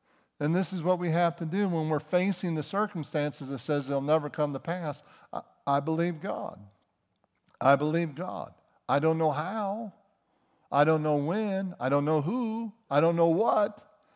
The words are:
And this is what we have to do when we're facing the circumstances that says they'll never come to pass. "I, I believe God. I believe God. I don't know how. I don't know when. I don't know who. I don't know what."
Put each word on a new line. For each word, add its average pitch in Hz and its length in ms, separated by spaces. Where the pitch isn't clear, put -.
And 147 120
this 180 200
is 180 100
what 180 160
we 175 120
have 165 260
to 170 100
do 190 220
when 160 200
we're 156 120
facing 180 560
the 151 80
circumstances 160 880
that 135 100
says 143 260
they'll 139 140
never 147 280
come 147 240
to 135 60
pass. 170 460
"I, - 100
I 139 160
believe 160 400
God. 196 380
I 135 160
believe 151 400
God. 139 360
I 131 100
don't 160 180
know 160 140
how. 202 640
I 139 100
don't 156 220
know 151 120
when. 190 600
I 127 100
don't 143 160
know 156 160
who. 220 520
I 143 100
don't 170 140
know 170 140
what." 208 500